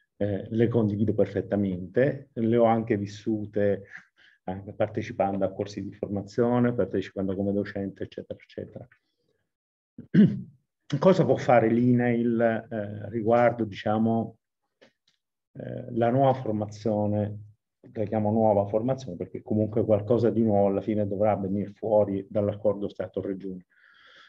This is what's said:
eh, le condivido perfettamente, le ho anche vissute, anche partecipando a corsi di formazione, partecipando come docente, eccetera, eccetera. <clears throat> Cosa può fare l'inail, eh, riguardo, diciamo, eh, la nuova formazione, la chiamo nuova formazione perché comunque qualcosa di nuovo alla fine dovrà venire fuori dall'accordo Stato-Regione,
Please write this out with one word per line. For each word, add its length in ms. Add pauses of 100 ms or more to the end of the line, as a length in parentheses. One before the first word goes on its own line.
(160)
eh, 320
le 200
condivido 440
perfettamente, 1200
le 240
ho 80
anche 320
vissute, 840 (640)
anche 280
partecipando 720
a 80
corsi 300
di 100
formazione, 800
partecipando 640
come 160
docente, 520
eccetera, 360
eccetera. 480 (1200)
<clears throat> 480 (400)
Cosa 280
può 100
fare 320
l'inail, 720
eh, 680
riguardo, 540
diciamo, 760 (1120)
eh, 420
la 140
nuova 240
formazione, 1080 (520)
la 120
chiamo 260
nuova 360
formazione 500
perché 260
comunque 420
qualcosa 460
di 120
nuovo 260
alla 120
fine 260
dovrà 300
venire 360
fuori 560
dall'accordo 600
Stato-Regione, 760 (640)